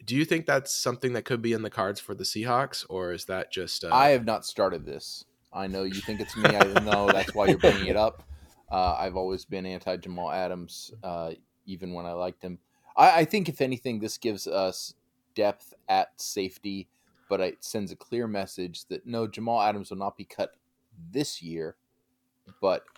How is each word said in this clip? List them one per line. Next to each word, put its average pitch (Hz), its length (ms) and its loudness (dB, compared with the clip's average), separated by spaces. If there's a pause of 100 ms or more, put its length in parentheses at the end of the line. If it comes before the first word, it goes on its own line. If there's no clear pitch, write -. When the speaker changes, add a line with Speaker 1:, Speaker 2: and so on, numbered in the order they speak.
Speaker 1:
do 117 100 -4
you 151 120 2
think 160 180 0
that's 139 300 0
something 123 400 -2
that 107 100 -4
could 117 160 -2
be 117 140 0
in 110 80 -2
the 107 80 -6
cards 101 280 -2
for - 160 -10
the 104 100 -8
Seahawks, 123 640 -2
or 90 220 -4
is 85 120 -8
that 92 260 -4
just, - 340 -6
uh 85 60 -4
Speaker 2:
I 135 200 8
have 123 160 4
not 110 180 -2
started 92 400 -2
this. - 400 -12 (260)
I 95 160 -6
know 95 180 -4
you 95 180 -4
think 107 180 -6
it's - 160 -8
me. 107 180 6
I 101 100 6 (160)
know 104 300 2
that's 98 240 2
why 104 120 4
you're 95 120 6
bringing 98 280 6
it 95 100 0
up. 110 260 2 (480)
Uh, 92 280 2
I've 92 180 -2
always 92 300 -4
been 95 180 -6
anti 92 320 -6
Jamal 87 340 -6
Adams, 90 600 -6 (100)
uh, 85 300 -6 (320)
even 92 300 -10
when 87 100 -8
I 87 80 -6
liked 90 300 -6
him. 90 160 -10 (360)
I, 170 260 10
I 160 40 6
think, 185 240 0
if 147 140 -2
anything, 127 360 -2
this 104 200 -6
gives 104 280 -4
us 92 460 -2 (420)
depth 101 380 0 (160)
at 95 200 4 (120)
safety, 98 640 -6 (440)
but 95 100 2
it - 240 -2
sends 101 260 -4
a 95 60 -14
clear 120 300 -4
message 95 640 -6
that, - 180 -8
no, 117 200 -2
Jamal 113 360 0
Adams 104 260 0
will 95 80 -10
not 98 220 -4
be 101 60 -12
cut - 300 -6 (560)
this 143 300 -2
year, 82 360 -8 (840)
but 92 240 2 (140)